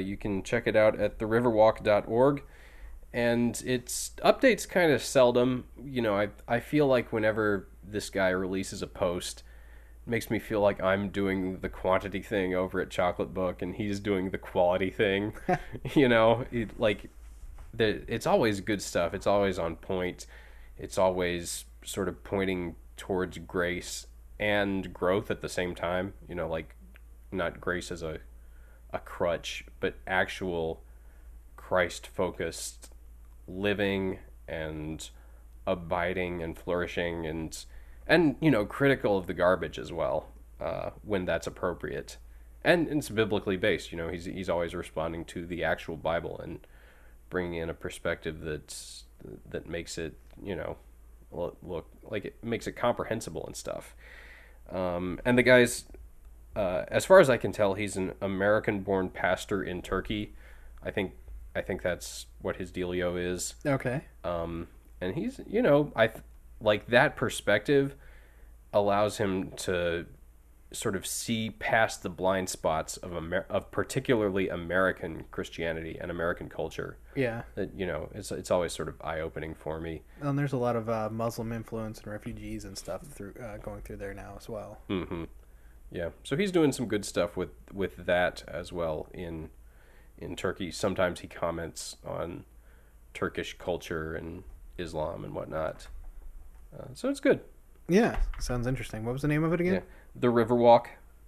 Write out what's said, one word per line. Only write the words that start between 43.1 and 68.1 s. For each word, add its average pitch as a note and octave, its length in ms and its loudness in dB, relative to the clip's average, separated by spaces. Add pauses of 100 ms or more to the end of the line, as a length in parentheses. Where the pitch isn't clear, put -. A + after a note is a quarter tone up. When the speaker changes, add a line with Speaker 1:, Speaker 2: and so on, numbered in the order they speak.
Speaker 1:
biblically G#2 460 2
based, F2+ 360 0
you E2+ 60 -6
know, E2 100 -4
he's, F2 160 -6
he's F#2 240 -6
always F2 260 0
responding E2 520 -4
to F2 180 -8
the E2+ 200 -4
actual E2 320 -2
Bible D#2+ 460 -2
and - 180 -10 (680)
bringing F2+ 260 -2
in E2 140 -4
a D#2+ 60 -6
perspective E2 680 -6
that's, - 640 -10 (460)
that - 180 -8
makes E2 300 -8
it, E2 160 -6 (280)
you F#2+ 120 -6
know, - 220 -6 (560)
lo-, - 300 -4
look E2 240 -8 (180)
like G#2+ 200 -6
it - 180 -10
makes A#2 240 -4
it F#2+ 60 -4
comprehensible A2 760 -2
and - 100 -14
stuff. - 380 -10 (760)
Um, F2+ 540 -2
and B2 120 4
the B2 60 8
guy's, A#2+ 420 8 (720)
uh, F2+ 320 0
as A2 160 2
far F#3+ 160 12
as D3 80 8
I A#2+ 80 6
can G#2 160 -2
tell, G2+ 220 2
he's G2+ 220 -2
an F#2+ 160 -2 (100)
American-born G2 880 2
pastor F#2 520 0
in F2+ 200 -4
Turkey. G#2 500 -4 (500)
I F#2 80 -6
think, A#2 220 -2 (440)
I F2+ 40 0
think F#2 220 -4
that's - 440 -4 (140)
what F#2 160 -2
his F2+ 160 -10
dealio F2+ 500 0
is. F2+ 320 -2 (120)
Speaker 2:
Okay. C3+ 380 0 (200)
Speaker 1:
Um, E2+ 440 -4 (320)
and F#2 140 -4
he's, G#3+ 320 -6
you G#3+ 160 0
know, D3 320 6
I A2+ 140 6
th-, - 140 -10 (380)
like, G#2+ 280 2
that B2+ 280 6
perspective C#3 800 2 (800)